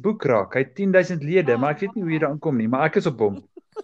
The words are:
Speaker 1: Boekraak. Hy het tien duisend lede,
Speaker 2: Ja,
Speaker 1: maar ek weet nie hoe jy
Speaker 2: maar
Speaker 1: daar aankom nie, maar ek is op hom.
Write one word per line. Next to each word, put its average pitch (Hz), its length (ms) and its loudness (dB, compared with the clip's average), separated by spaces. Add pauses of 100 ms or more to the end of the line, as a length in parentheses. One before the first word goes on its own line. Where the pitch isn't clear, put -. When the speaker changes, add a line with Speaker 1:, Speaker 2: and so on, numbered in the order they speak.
Speaker 1:
Boekraak. 131 540 0
Hy 127 60 0
het - 140 -4
tien 196 180 0
duisend 180 300 2
lede, 156 300 2
Speaker 2:
Ja, 117 60 2
Speaker 1:
maar 139 160 0
ek - 60 -10
weet 196 140 -6
nie 208 100 -6
hoe 165 80 -2
jy 156 60 0
Speaker 2:
maar 151 100 0
Speaker 1:
daar - 80 -2
aankom 147 200 -2
nie, 113 120 0
maar 131 180 0
ek 156 100 0
is 175 100 0
op 131 120 -4
hom. 101 300 -2 (360)